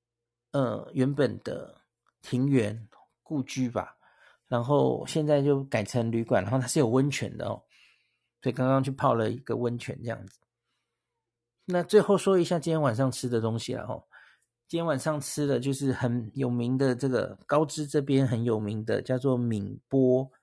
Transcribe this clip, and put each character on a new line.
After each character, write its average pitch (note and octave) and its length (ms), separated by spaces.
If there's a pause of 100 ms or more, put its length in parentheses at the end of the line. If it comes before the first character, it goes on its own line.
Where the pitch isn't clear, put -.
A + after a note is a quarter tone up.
(520)
呃， A#2 420
原 C#3 200
本 B2 300
的 - 380 (400)
庭 B2+ 260
园， A2+ 400 (340)
故 D3 220
居 B2+ 260
吧。 G#2+ 280 (500)
然 A#2+ 160
后 C3 420
现 D3+ 220
在 D3 140
就 C#3 240
改 A2 180
成 A2+ 260
旅 A#2 140
馆， A2 180
然 G2+ 100
后 C3+ 60
它 B2+ 80
是 D#3+ 140
有 B2+ 80
温 C3+ 240
泉 - 240
的 - 100
哦。 G#2+ 160 (800)
所 B2+ 80
以 A#2+ 40
刚 C3 160
刚 C3+ 120
去 C#3 80
泡 C3+ 240
了 A2 160
一 A2+ 100
个 A2+ 180
温 A#2+ 200
泉 - 240
这 A#2+ 80
样 G2 180
子。 - 120 (1300)
那 F3 180
最 G#3+ 160
后 G3 180
说 F#3+ 220
一 E3 60
下 F3 120
今 D#3+ 140
天 D#3+ 100
晚 B2+ 140
上 C3 160
吃 - 160
的 A#2 140
东 A2+ 180
西 A#2 140
啦 A2+ 120
吼。 - 220 (640)
今 E3+ 80
天 E3+ 80
晚 D3 120
上 D3+ 220
吃 D3 260
的 C3+ 140
就 C3+ 140
是 C3+ 180
很 A#2+ 420
有 C3 160
名 A#2+ 280
的， C3 180
这 C3+ 140
个 A2+ 360
高 D3+ 200
知 D3 200
这 D3 140
边 C#3 260
很 A#2 160
有 A#2 160
名 G#2+ 280
的， G#2+ 160
叫 B2+ 160
做 C3 180
闽 G#2+ 420 (120)
波 C3 420 (120)